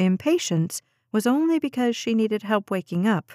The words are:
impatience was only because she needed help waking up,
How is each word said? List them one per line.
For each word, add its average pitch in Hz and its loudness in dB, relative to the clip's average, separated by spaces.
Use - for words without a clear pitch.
impatience 185 0
was 214 0
only 311 2
because 247 -2
she 226 -4
needed 214 0
help 202 -2
waking 185 -2
up, 214 0